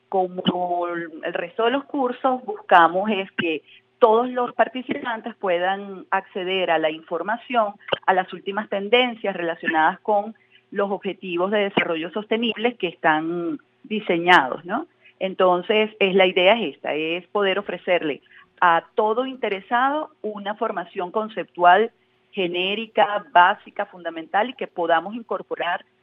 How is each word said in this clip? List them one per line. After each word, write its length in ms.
como 800
el 460
resto 320
de 60
los 120
cursos, 600
buscamos 680
es 220
que 300
todos 300
los 240
participantes 840
puedan 760
acceder 600
a 60
la 120
información, 840
a 60
las 180
últimas 380
tendencias 680
relacionadas 640
con 340
los 180
objetivos 640
de 140
desarrollo 460
sostenible 640
que 120
están 720
diseñados, 800
¿no? 240
Entonces, 800
es, 160
la 120
idea 300
es 180
esta, 180
es 340
poder 320
ofrecerle 640
a 240
todo 300
interesado 840
una 340
formación 560
conceptual 800
genérica, 1000
básica, 540
fundamental, 640
y 60
que 120
podamos 480
incorporar 680